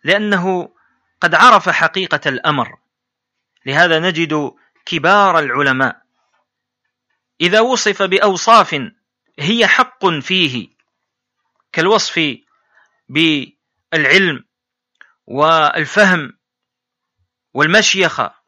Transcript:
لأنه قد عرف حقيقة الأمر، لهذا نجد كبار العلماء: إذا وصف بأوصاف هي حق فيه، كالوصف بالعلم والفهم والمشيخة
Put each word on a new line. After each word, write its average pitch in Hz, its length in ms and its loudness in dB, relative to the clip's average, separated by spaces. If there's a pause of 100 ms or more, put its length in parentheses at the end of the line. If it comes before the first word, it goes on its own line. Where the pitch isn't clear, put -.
لأنه 185 680 -4 (460)
قد 170 140 -2
عرف 208 340 4
حقيقة 165 580 -2
الأمر، 135 520 -4 (880)
لهذا 160 320 2
نجد 156 560 -2 (320)
كبار 175 520 2
العلماء: 135 640 -2 (1400)
إذا 180 200 2
وصف 226 420 -2
بأوصاف 190 880 2 (480)
هي 208 280 0
حق - 400 -2
فيه، 156 600 -2 (1040)
كالوصف 170 640 0 (720)
بالعلم 156 1400 -2 (840)
والفهم 160 1120 0 (1160)
والمشيخة 160 800 0 (140)